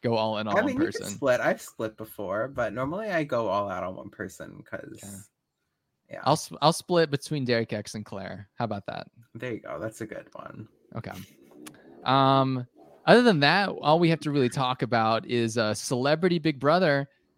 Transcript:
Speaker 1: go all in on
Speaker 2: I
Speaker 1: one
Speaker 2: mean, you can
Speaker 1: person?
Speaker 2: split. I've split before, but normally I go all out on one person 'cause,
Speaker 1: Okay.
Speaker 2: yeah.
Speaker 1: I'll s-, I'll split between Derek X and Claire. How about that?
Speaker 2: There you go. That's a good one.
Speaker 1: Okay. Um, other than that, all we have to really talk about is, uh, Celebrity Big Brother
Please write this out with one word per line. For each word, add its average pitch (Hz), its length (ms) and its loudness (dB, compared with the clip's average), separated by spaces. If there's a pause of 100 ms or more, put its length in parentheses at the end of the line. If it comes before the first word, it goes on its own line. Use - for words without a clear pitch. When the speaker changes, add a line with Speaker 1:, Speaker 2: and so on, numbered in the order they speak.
Speaker 1:
go 117 140 0
all 110 240 0
in 107 80 -4
on 165 100 0
Speaker 2:
I 214 40 4
Speaker 1:
one 247 40 0
Speaker 2:
mean, 269 160 -2
you 339 60 2
can - 160 -8
Speaker 1:
person? 202 120 -8
Speaker 2:
split. 139 240 2
I've 185 220 -2
split - 360 -8
before, 107 500 -6
but 123 260 -4
normally 170 380 -6
I 165 120 0
go 120 240 -2
all 101 220 -2
out 90 140 -6
on 92 120 -6
one - 140 -14
person 92 580 -12
'cause, - 360 -14
Speaker 1:
Okay. 98 120 -16 (920)
Speaker 2:
yeah. - 140 -12
Speaker 1:
I'll 135 100 4
s-, - 180 -4 (100)
I'll 156 120 6
split 165 380 2
between 143 340 -4
Derek 117 280 0
X 104 200 -8
and 107 100 -8
Claire. 95 520 -12
How 120 100 -4
about 104 220 -6
that? 50 200 -10 (280)
Speaker 2:
There 120 180 -8
you - 60 -8
go. - 200 -10
That's 117 220 -10
a 113 60 -10
good - 260 -14
one. - 340 -16 (280)
Speaker 1:
Okay. - 160 -10 (920)
Um, 135 640 4 (400)
other 214 160 8
than 214 200 6
that, 185 280 4
all 156 300 4
we 170 100 6
have 160 120 2
to 151 100 -2
really 135 180 4
talk 127 320 -2
about 113 460 2
is, 117 300 0
uh, 107 160 2
Celebrity 160 680 0
Big 147 200 -2
Brother 143 480 4 (300)